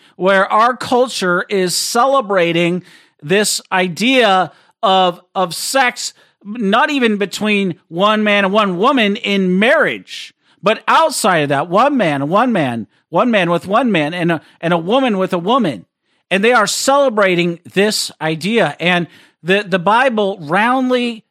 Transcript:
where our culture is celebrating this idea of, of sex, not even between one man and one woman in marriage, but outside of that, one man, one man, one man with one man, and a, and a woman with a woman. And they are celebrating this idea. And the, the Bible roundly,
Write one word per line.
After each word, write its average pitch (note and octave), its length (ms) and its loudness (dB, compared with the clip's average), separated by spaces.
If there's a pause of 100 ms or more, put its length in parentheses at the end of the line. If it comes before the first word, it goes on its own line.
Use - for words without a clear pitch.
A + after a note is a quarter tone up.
(160)
where F#3+ 360 2
our A#3 240 2
culture A3+ 680 -2
is F#3 320 -2
celebrating F#3 1080 0 (380)
this F#3+ 400 -2 (100)
idea F#3 800 2 (300)
of, F#3 380 2 (140)
of F3+ 200 -4
sex, - 600 -4 (300)
not A3+ 460 -2
even A#3+ 280 0
between G3 680 -4
one G#3 360 0
man G3+ 220 2
and F#3+ 80 -2
one G3+ 240 0
woman G#3+ 380 2
in F#3+ 440 0
marriage, G#3+ 720 -2 (280)
but G#3+ 260 0
outside B3 520 2
of C#3+ 100 0
that, C#3+ 180 -2
one B3 300 2
man, D3 320 0
one A3+ 220 2
man, C3 360 -2 (220)
one G#3 200 0
man F#3+ 200 0
with E3+ 180 -2
one A3+ 240 0
man, D#3 220 0
and F3 180 -2
a, E3 100 -4 (200)
and E3+ 120 0
a F3 40 2
woman G#3+ 400 0
with F#3 160 -2
a F3+ 60 -2
woman. F3 460 -2 (460)
And G3 120 0
they A#3 100 4
are G#3+ 140 2
celebrating G3 960 0
this G3+ 460 -2 (100)
idea. D#3+ 580 -2
And F3 280 0 (360)
the, F#3+ 200 0
the F#3 160 -2
Bible G#3+ 600 0
roundly, A#3+ 920 -2